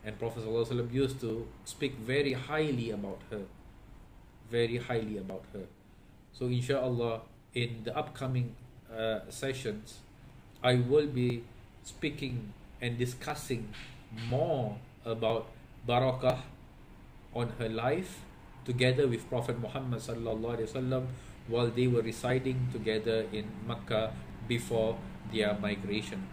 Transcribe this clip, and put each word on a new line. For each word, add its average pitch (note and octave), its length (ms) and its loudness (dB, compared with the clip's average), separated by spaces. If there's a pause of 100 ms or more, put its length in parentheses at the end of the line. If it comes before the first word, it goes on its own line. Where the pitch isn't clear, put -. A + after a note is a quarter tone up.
And G#2+ 160 -8
Prophet A#2 240 -4
sallallahu A2+ 240 2
alaihi B2+ 100 -2
wasallam A#2+ 160 -2
used C3 280 2
to A2+ 260 -4 (160)
speak B2+ 320 -4
very C3 380 0
highly B2+ 580 0
about G2+ 300 -4 (100)
her, G2+ 160 -6 (1040)
very A#2 260 4
highly A2 400 0
about F#2+ 360 -8
her. G2 100 -8 (720)
So B2+ 140 -2
inshallah, B2 760 2 (320)
in A#2 320 0
the A#2 120 -2
upcoming, B2+ 560 -2 (380)
uh, A2 380 0
sessions, B2 760 -6 (580)
I B2+ 140 8
will C3+ 320 6
be B2 360 2 (400)
speaking B2+ 680 -4 (280)
and A#2+ 160 0
discussing B2 720 -2 (600)
more B2 480 2 (280)
about A2+ 420 2 (400)
Barakah B2+ 580 4 (880)
on A#2 240 0
her A2+ 120 0
life C3 520 0 (440)
together B2+ 420 6
with A#2 220 0
Prophet A#2+ 280 0
Muhammad A#2+ 420 -2
sallallahu A2+ 600 -2
alaihi A2+ 100 0
wasallam B2+ 380 0 (400)
while A#2+ 200 4
they A#2+ 200 4
were A#2+ 140 6
residing B2+ 720 2
together A2 600 2
in G#2 180 -4 (160)
Makkah A2+ 480 0 (340)
before A#2 500 2 (340)
their G#2 260 2
migration. G2+ 760 -2